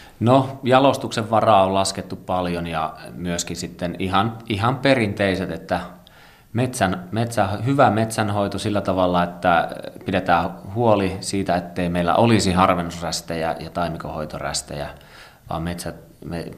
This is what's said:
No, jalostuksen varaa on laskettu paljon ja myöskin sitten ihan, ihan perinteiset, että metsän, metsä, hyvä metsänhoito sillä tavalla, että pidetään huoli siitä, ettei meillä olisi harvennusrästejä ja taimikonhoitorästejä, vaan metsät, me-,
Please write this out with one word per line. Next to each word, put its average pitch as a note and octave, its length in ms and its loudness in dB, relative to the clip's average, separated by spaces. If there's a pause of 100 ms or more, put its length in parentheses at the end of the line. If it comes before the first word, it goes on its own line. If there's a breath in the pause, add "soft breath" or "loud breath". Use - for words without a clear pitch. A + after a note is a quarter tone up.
(200 loud breath)
No, B2 440 4
jalostuksen B2 680 4
varaa G#2+ 340 6
on F#2+ 100 2
laskettu F#2+ 420 -2
paljon F2 520 -4
ja D#2 260 -4 (220)
myöskin F2 400 -6
sitten F2 440 -6
ihan, G2 380 0 (120)
ihan A2+ 280 0
perinteiset, G2 760 2
että F2+ 300 -4 (760 soft breath)
metsän, G#2 540 -2
metsä, A2 360 0 (180)
hyvä C3+ 260 4
metsänhoito G2+ 680 0
sillä G2+ 220 -2
tavalla, F2+ 420 2
että F2 460 2 (360)
pidetään F#2 440 2 (240)
huoli G2+ 460 2
siitä, F#2+ 360 -2
ettei F2 340 -4
meillä F2 260 0
olisi G#2 380 4
harvennusrästejä E2+ 1080 0
ja D#2+ 100 -10
taimikonhoitorästejä, D#3 1200 -6 (600 loud breath)
vaan D#2+ 140 -4
metsät, F2 320 -6 (300)
me-, E2 320 -8